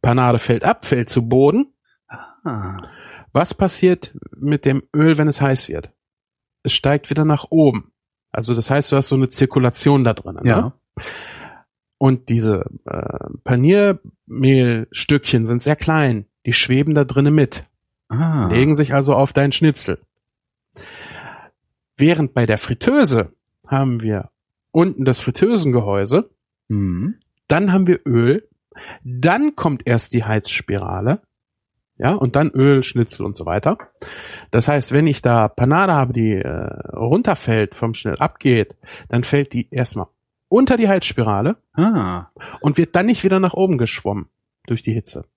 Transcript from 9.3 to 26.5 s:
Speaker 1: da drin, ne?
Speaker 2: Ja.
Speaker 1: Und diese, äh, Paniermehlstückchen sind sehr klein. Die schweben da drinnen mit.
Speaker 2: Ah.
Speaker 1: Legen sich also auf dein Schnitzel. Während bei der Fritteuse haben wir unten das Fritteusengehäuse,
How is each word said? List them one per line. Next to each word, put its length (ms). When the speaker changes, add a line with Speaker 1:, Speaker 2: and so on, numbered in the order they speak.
Speaker 1:
da 100
drin, 280
ne? 80
Speaker 2:
Ja. 240
Speaker 1:
Und 300
diese, 360
äh, 440
Paniermehlstückchen 2000
sind 180
sehr 140
klein. 480
Die 80
schweben 420
da 100
drinnen 300
mit. 280
Speaker 2:
Ah. 420
Speaker 1:
Legen 240
sich 200
also 200
auf 180
dein 180
Schnitzel. 480
Während 360
bei 120
der 120
Fritteuse 760
haben 340
wir 280
unten 320
das 160
Fritteusengehäuse, 1080